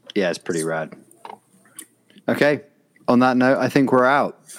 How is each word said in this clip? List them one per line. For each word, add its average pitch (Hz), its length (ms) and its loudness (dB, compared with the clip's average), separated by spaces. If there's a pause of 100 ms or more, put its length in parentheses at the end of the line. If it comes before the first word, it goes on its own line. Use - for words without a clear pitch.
(160)
Yeah, 95 140 0
it's 82 100 -4
pretty 82 240 -6
rad. 80 300 -6 (1300)
Okay. 139 340 0 (460)
On 123 120 4
that 127 180 2
note, 127 200 2
I 123 120 -2
think 139 220 0
we're 127 140 4
out. 127 340 0 (180)